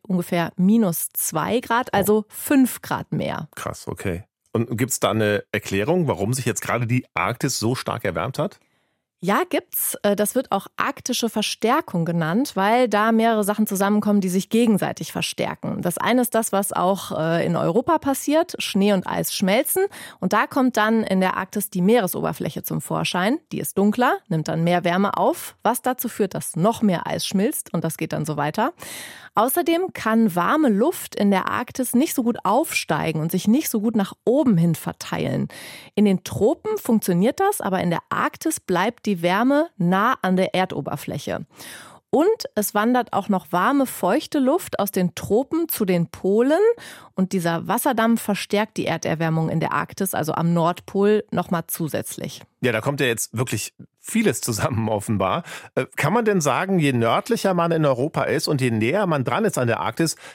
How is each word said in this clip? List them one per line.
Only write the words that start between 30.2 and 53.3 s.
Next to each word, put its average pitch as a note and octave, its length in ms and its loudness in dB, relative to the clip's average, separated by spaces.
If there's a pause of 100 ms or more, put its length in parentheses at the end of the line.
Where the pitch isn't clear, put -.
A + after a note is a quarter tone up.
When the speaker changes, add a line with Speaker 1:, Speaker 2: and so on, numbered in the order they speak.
Speaker 1:
warme A#3 360 2
Luft A3+ 440 0
in G3+ 160 2
der F#3+ 200 2
Arktis B3 440 -4
nicht C4+ 220 2
so C4 80 -2
gut A#3+ 220 0
aufsteigen E3 760 0
und D#3+ 120 -2
sich F#3+ 180 0
nicht C#4 200 2
so G#3+ 120 -2
gut A3+ 160 -2
nach G3 160 -2 (100)
oben B3+ 320 4
hin E3 200 4
verteilen. - 760 -4 (440)
In G#3 120 4
den F#3+ 180 2
Tropen F4 540 0
funktioniert G#3+ 640 2
das, G4 180 0
aber F#3 220 -2
in F3 80 0
der E3 100 2 (100)
Arktis - 520 -2
bleibt F#3+ 440 -2
die F#3+ 160 0
Wärme B3 540 2
nah F#3+ 460 2
an F#3 160 2
der F#3 180 0
Erdoberfläche. - 880 -4 (680)
Und F4+ 340 2 (100)
es - 180 -2
wandert A#3 380 2
auch - 160 -2
noch F#3+ 240 -2
warme, B3 340 2
feuchte B3 540 -2
Luft C4+ 400 0
aus G3+ 120 -2
den F3+ 240 0
Tropen C#4 520 0
zu - 160 -4
den F3 240 2
Polen. B3 540 2 (540)
Und F#3 180 0
dieser E3 340 0
Wasserdampf A3+ 540 2
verstärkt - 560 -2
die F3+ 80 -2
Erderwärmung D#3+ 640 0
in D#3+ 100 0
der - 140 -2
Arktis, - 400 -4
also D#3 180 -2
am E3+ 220 0
Nordpol, G3 800 0
nochmal F3 360 -2
zusätzlich. - 760 -8 (240)
Speaker 2:
Ja, B2 60 4
da G#2+ 100 0
kommt C#3 180 -2
ja C#3+ 60 2
jetzt A#2 320 -2